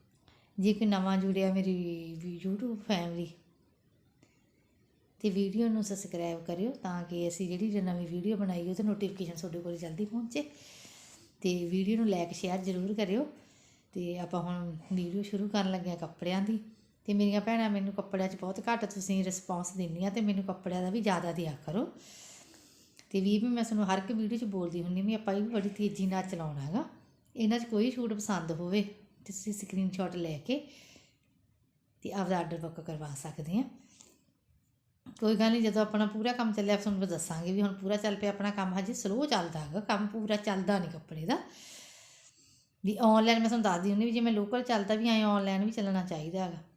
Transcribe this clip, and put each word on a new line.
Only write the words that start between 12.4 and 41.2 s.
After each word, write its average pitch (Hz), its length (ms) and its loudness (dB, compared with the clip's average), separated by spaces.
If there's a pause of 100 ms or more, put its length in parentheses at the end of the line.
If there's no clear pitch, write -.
ਜ਼ਰੂਰ 185 300 -2
ਕਰਿਓ। 208 320 2 (680)
ਤੇ 175 260 -4
ਆਪਾਂ 175 220 -2
ਹੁਣ 175 360 -4 (160)
ਵੀਡੀਓ 185 300 0
ਸ਼ੁਰੂ 202 260 -2
ਕਰਨ 196 220 0
ਲੱਗੇ 180 180 -2
ਹਾਂ 170 80 -4
ਕੱਪੜਿਆਂ 175 440 -2
ਦੀ। 220 160 0 (480)
ਤੇ 208 80 0
ਮੇਰੀਆਂ 202 280 4
ਭੈਣਾਂ, 226 280 2
ਮੈਨੂੰ 196 240 0
ਕੱਪੜਿਆਂ 190 360 -2
'ਚ 190 60 -8
ਬਹੁਤ 185 320 -6
ਘੱਟ 226 180 0
ਤੁਸੀਂ 190 380 0
ਰਿਸਪੌਂਸ 180 480 -4
ਦਿੰਦੀਆਂ 180 400 -2
ਤੇ 233 100 0
ਮੈਨੂੰ 196 220 2
ਕੱਪੜਿਆਂ 185 380 -2
ਦਾ 180 80 0
ਵੀ 220 120 0
ਜ਼ਿਆਦਾ 175 300 2
ਦਿਆ 156 240 -2 (100)
ਕਰੋ। 202 200 0 (1200)
ਤੇ 196 120 0
ਵੀ, 208 160 4
ਵੀ 226 100 2
ਮੈਂ 240 160 0
ਤੁਹਾਨੂੰ 214 220 2
ਹਰ 190 120 4
ਇੱਕ 196 140 -4
ਵੀਡੀਓ 220 260 0
'ਚ 233 80 -6
ਬੋਲਦੀ 175 380 -2
ਹੁੰਦੀ 180 180 -2
ਵੀ 214 120 2
ਆਪਾਂ 214 200 -2
ਇਹ 202 80 0
ਵੀ 220 80 -2
ਬੜੀ 208 200 0
ਤੇਜ਼ੀ 196 360 -2
ਨਾਲ 185 240 0
ਚਲਾਉਣਾ 156 320 -4
ਹੈਗਾ, 175 240 -2 (500)
ਇਹਨਾਂ 226 240 2
'ਚ 233 60 -6
ਕੋਈ 220 260 2
ਛੂਟ 233 220 -2
ਪਸੰਦ 185 380 -2
ਹੋਵੇ 175 300 0
ਤੇ - 520 -10
ਤੁਸੀਂ 208 200 -6
ਸਕਰੀਨਸ਼ਾਟ 190 600 -2
ਲੈ 165 240 -4
ਕੇ 269 200 -2 (1400)
ਤੇ 202 100 -8
ਆਪਦਾ 185 240 0
ਆਰਡਰ 160 220 -4
ਬੁੱਕ 165 220 -8
ਕਰਵਾ 151 340 -8
ਸਕਦੇ 160 440 -4
ਆ। 262 40 2 (1600)
ਕੋਈ 220 160 4
ਗੱਲ 220 160 6
ਨਹੀਂ, 233 100 4
ਜਦੋਂ 214 200 4
ਆਪਣਾ 214 240 2
ਪੂਰਾ 214 280 0
ਕੰਮ 233 200 0
ਚੱਲਿਆ 208 220 2
ਫਿਰ 202 80 0
ਤੁਹਾਨੂੰ 196 240 2
ਦੱਸਾਂਗੇ 170 440 -2
ਵੀ 202 100 2
ਹੁਣ 202 120 4
ਪੂਰਾ 190 220 -2
ਚੱਲ 208 200 0
ਪਿਆ 202 140 0
ਆਪਣਾ 202 220 -2
ਕੰਮ। 190 280 -2
ਹਜੇ 202 140 -2
ਸਲੋ 233 320 0
ਚੱਲਦਾ 170 340 0
ਹੈਗਾ 151 200 -6
ਕੰਮ, 208 280 0
ਪੂਰਾ 208 280 0
ਚੱਲਦਾ 202 440 2
ਨਹੀਂ 165 100 -2
ਕੱਪੜੇ 156 360 -10